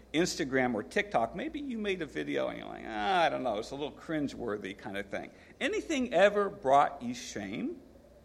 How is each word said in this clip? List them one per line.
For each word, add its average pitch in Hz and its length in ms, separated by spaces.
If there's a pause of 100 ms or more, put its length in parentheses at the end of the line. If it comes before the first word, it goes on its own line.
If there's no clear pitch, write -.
(140)
Instagram 135 600
or 107 100
TikTok. 196 500
Maybe 294 280
you 254 160
made 196 240
a 151 40
video 139 440
and 117 80
you're 104 100
like, 107 180
"Ah, 185 380
I 147 60
don't 135 120
know, 113 160
it's 113 140
a 139 40
little 139 180
cringeworthy 107 840
kind 98 200
of 101 80
thing." 87 240 (320)
Anything 294 520
ever 202 360
brought 139 520
you 123 120
shame? 190 640 (480)